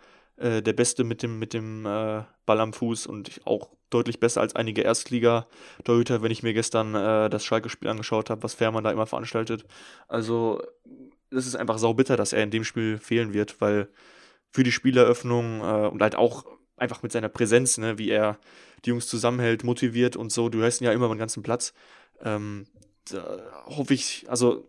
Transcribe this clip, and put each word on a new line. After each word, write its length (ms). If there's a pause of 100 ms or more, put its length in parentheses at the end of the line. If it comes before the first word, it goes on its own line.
(360)
äh, 260
der 100
Beste 300
mit 200
dem, 160
mit 140
dem, 320
äh, 380 (220)
Ball 160
am 120
Fuß 340
und 380
auch 260 (200)
deutlich 300
besser 200
als 140
einige 280
Erstliga-Torhüter, 1400
wenn 80
ich 140
mir 100
gestern, 400
äh, 360
das 140
Schalke-Spiel 440
angeschaut 420
hab, 140
was 100
Fährmann 300
da 80
immer 140
veranstaltet. 580 (420)
Also, 560 (680)
das 160
ist 100
einfach 220
saubitter, 380
dass 160
er 120
in 80
dem 100
Spiel 360
fehlen 340
wird, 280
weil 280 (640)
für 100
die 100
Spieleröffnung, 880
äh, 280
und 140
halt 120
auch 300 (320)
einfach 260
mit 80
seiner 180
Präsenz, 500
ne, 200
wie 120
er 280 (460)
die 60
Jungs 180
zusammenhält, 560
motiviert 500
und 160
so, 180
du 100
hörst 220
ihn 40
ja 80
immer 140
über 80
den 60
ganzen 220
Platz. 300 (500)
Ähm, 440 (440)
da 560
hoffe 280
ich, 340
also 400